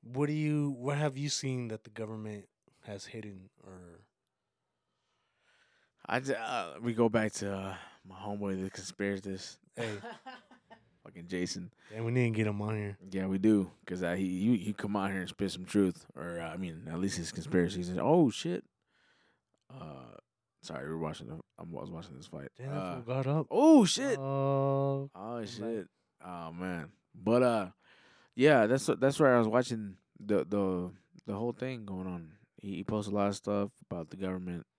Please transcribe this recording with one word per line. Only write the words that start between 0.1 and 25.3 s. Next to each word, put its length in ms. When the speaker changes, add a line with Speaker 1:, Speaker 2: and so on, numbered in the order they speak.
Speaker 1:
do 80
you, 380
what 260
have 200
you 120
seen 400
that 140
the 80
government 540
has 200
hidden 440
or? 380
Speaker 2:
I 140
j-, 160
uh, 460
we 120
go 160
back 240
to, 200
uh, 220
my 80
homeboy, 480
the 80
conspiracist. 880
Speaker 1:
Hey. 120
Speaker 2:
<laughs> 580
Fucking 240
Jason. 440
Speaker 1:
And 100
we 60
need 140
to 120
get 100
him 140
on 140
here. 220
Speaker 2:
Yeah, 180
we 100
do, 340
'cause, 180
uh, 100
he, 260
he, 180
he 160
come 220
out 160
here 100
and 80
spit 220
some 140
truth, 400
or, 240
uh, 140
I 40
mean, 340
at 80
least 180
his 140
conspiracies. 580
And, 100
oh 300
shit. 340
Uh, 440
sorry, 260
we 60
were 60
watching 280
the, 80
I 60
was 260
watching 280
this 100
fight. 300
Speaker 1:
Damn, 140
Speaker 2:
Uh, 240
Speaker 1:
that 100
fool 100
got 120
up. 220
Speaker 2:
oh 360
shit. 340
Speaker 1:
Oh. 960
Speaker 2:
Oh 40